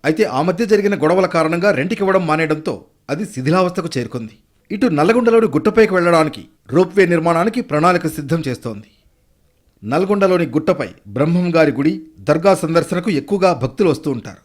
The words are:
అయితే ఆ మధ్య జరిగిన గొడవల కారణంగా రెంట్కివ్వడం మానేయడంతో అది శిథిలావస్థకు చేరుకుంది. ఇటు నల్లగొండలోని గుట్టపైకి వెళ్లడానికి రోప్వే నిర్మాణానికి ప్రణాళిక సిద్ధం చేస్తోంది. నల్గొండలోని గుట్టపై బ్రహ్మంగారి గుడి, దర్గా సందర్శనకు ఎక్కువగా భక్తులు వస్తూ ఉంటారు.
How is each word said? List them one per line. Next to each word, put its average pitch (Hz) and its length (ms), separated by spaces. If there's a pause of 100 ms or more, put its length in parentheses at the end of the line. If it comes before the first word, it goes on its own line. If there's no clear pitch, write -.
అయితే 160 180 (160)
ఆ - 100
మధ్య 180 140 (100)
జరిగిన 202 300
గొడవల 180 320
కారణంగా 170 340 (100)
రెంట్కివ్వడం 190 500
మానేయడంతో 156 460 (380)
అది 180 200
శిథిలావస్థకు 175 600
చేరుకుంది. 117 400 (360)
ఇటు 214 160 (120)
నల్లగొండలోని 226 560
గుట్టపైకి 202 420
వెళ్లడానికి 165 460 (340)
రోప్వే 185 360
నిర్మాణానికి 170 480 (100)
ప్రణాళిక 170 360 (100)
సిద్ధం 156 320
చేస్తోంది. 110 420 (920)
నల్గొండలోని 185 640 (100)
గుట్టపై 143 320 (280)
బ్రహ్మంగారి 165 640
గుడి, 156 160 (340)
దర్గా 165 240 (100)
సందర్శనకు 170 480 (100)
ఎక్కువగా 185 320 (100)
భక్తులు 170 320
వస్తూ - 220
ఉంటారు. - 280